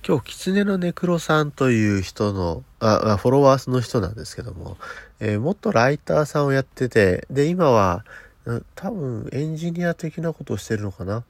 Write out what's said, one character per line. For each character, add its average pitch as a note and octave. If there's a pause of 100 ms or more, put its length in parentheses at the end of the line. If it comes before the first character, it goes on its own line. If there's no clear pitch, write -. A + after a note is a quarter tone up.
今 E3+
日、 -
狐 G3
の G3
ネ F3
ク -
ロ F3
さ D#3
ん D3
と C3+
い G#2+
う -
人 G#2
の、 F2 (160)
あ、 G#2+
あ、 G2+
フ F#2+
ォ B2
ロ C#3+
ワ C3+
ー -
の B2+
人 A#2
な F#2
ん G#2+
で -
す -
け -
ど A#2+
も、 F2+ (420)
え G#2
ー、 -
元 D3+
ラ A#2+
イ D3
タ D3+
ー D3+
さ D3+
ん D3
を C#3
や C3+
っ -
て -
て、 F#2+
で、 C#3
今 F3
は、 G2 (400)
な-、 A#2 (120)
多 -
分 C3+
エ C#3+
ン D#3+
ジ E3+
ニ F3
ア E3+
的 -
な D#3+
こ -
と -
を -
し -
て A2
る G#2
の G#2
か F#2
な。 G#2+